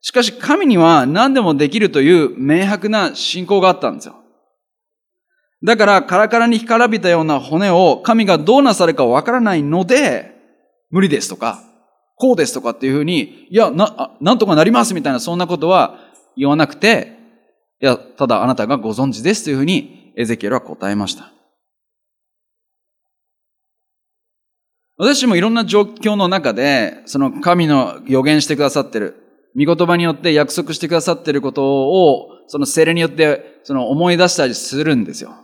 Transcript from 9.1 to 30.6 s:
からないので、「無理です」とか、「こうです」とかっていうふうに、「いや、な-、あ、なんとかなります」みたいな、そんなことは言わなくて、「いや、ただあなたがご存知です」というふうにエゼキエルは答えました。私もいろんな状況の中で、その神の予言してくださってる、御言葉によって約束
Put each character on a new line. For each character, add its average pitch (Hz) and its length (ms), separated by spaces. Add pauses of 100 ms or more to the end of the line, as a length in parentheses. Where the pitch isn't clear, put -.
か 233 80
ら 247 100
な 202 140
い 147 80
の 160 200
で、 196 520 (560)
「無 180 100
理 196 80
で - 120
す」 - 80
と 90 80
か、 113 260 (540)
「こ 254 160
う - 20
で 160 100
す」 - 80
と 131 80
か 120 100
っ 113 60
て 131 80
い 135 60
う - 20
ふ 147 60
う 151 40
に、 156 460
「い 180 60
や、 208 160
な-、 185 140 (120)
あ、 - 140 (100)
な 196 140
ん - 20
と 220 80
か 180 100
な 156 80
り 202 60
ま 233 160
す」 190 100
み 160 60
た 143 80
い 131 40
な、 123 60
そ 170 160
ん 175 40
な 175 80
こ 170 100
と 143 120
は 180 280 (400)
言 139 120
わ 147 60
な 175 120
く - 80
て、 202 420 (640)
「い 131 60
や、 123 100
た - 300
だ 110 160
あ 120 40
な 127 80
た 110 120
が 135 100
ご 110 140
存 139 200
知 110 120
で 185 100
す」 220 120
と 156 40
い 143 40
う 131 40
ふ - 40
う 143 40
に - 500
エ 117 100
ゼ 110 120
キ - 80
エ 104 40
ル 123 60
は 120 60
答 92 260
え 101 60
ま 104 140
し - 80
た。 - 160 (3750)
私 269 280
も 214 100
い 170 60
ろ 214 80
ん 233 60
な 226 100
状 196 160
況 214 320
の 196 140
中 160 260
で、 123 540
そ 139 100
の 135 240
神 175 240
の 135 400
予 131 160
言 151 200
し - 40
て 156 100
く 143 60
だ 139 80
さ 143 120
っ - 100
て 110 80
る、 98 160 (420)
御 147 160
言 170 140
葉 175 100
に 170 60
よ 165 80
っ 147 60
て 160 160
約 147 200
束 160 200